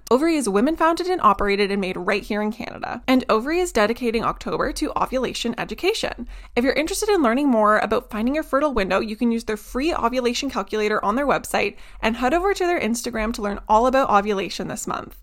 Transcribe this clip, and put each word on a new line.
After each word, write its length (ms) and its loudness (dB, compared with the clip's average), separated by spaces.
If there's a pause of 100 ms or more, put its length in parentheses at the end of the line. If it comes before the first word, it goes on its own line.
(120)
Ovary 240 4
is 120 0
women-founded 600 2
and 140 0
operated 500 2
and 100 -2
made 160 -4
right 240 -2
here 200 -4
in 100 -2
Canada. 560 -10
And 220 4
Ovary 300 2
is 120 -2
dedicating 520 0
October 500 -2
to 180 -4 (100)
ovulation 560 -2
education. 720 -4 (280)
If 80 2
you're 100 2
interested 360 -2
in 140 4
learning 260 2
more 300 6
about 320 -2
finding 240 -2
your 80 -2
fertile 300 0
window, 260 2
you 160 -4
can 160 0
use 140 -2
their 120 -4
free 340 -4
ovulation 600 -2
calculator 520 -2
on 120 0
their 100 0
website 520 0 (240)
and 160 0
head 160 2
over 200 2
to 120 0
their 140 0
Instagram 540 -4
to 80 -6
learn 260 -4
all 200 6
about 220 2
ovulation 580 0
this 180 -8
month. 380 -8